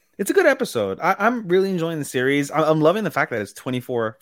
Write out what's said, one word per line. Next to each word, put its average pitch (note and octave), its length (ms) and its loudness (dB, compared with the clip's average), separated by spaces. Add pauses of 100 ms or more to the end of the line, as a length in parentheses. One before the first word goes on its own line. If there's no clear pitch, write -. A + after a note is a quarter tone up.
(180)
It's G3 120 -2
a - 40 2
good F#4+ 140 4
episode. A#2 520 0
I, F3+ 180 0
I'm G#3+ 300 -2
really F#3+ 240 2
enjoying E3 280 -4
the C#3 60 -6
series. C#3 460 0
I, D3+ 180 2
I'm D#3 120 4
loving F3+ 220 4
the E3 80 -4
fact D3 200 -2
that A2+ 100 -2
it's G2 120 -8
twenty-four, B2 680 -4